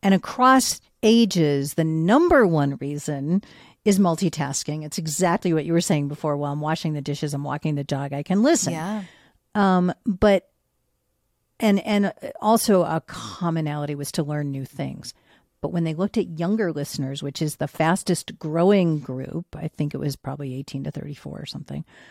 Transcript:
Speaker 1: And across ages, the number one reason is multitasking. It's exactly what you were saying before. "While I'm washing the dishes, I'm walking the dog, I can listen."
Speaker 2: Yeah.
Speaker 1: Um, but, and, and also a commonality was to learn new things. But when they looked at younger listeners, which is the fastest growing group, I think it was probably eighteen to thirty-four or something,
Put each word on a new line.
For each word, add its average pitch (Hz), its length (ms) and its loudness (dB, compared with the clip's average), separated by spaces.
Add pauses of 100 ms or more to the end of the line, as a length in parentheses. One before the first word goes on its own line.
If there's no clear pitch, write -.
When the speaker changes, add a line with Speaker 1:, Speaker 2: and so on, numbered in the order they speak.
Speaker 1:
And 196 100 6
across 254 640 4 (220)
ages, 170 720 4
the 165 100 0
number 220 640 4
one 143 340 2
reason 147 640 -2 (420)
is 202 140 4
multitasking. 156 880 0
It's 151 140 -8
exactly 170 540 0
what 156 120 0
you 165 80 -2
were 170 80 4
saying 147 260 0
before. 147 300 -4
"While 143 160 -2
I'm 151 80 -4
washing 156 320 -2
the 147 80 -4
dishes, 147 320 -4
I'm 143 100 -4
walking 147 300 -4
the 143 100 -2
dog, 139 300 -4
I 143 80 -6
can 196 220 2
listen." 294 300 2
Speaker 2:
Yeah. 190 300 -6 (520)
Speaker 1:
Um, 185 380 4 (120)
but, 196 440 2 (1120)
and, 202 240 4
and 202 280 0 (280)
also 214 420 4
a 156 240 -2
commonality 151 880 -4
was 143 180 -10
to 160 100 -2
learn 147 280 -4
new 135 140 -8
things. - 480 -10 (480)
But - 100 -4
when 170 140 -2
they 160 80 -2
looked 185 240 -2
at 170 200 -4
younger 180 360 0
listeners, 139 500 -6
which 139 180 -6
is 151 140 -4
the 139 140 -4
fastest - 680 -2
growing 165 600 2
group, 135 560 -10
I 156 140 -8
think 147 240 -4
it 151 60 -4
was 139 180 -4
probably 135 380 -10
eighteen 139 280 -8
to 143 80 -6
thirty-four 143 480 -12
or - 60 -12
something, - 400 -10 (260)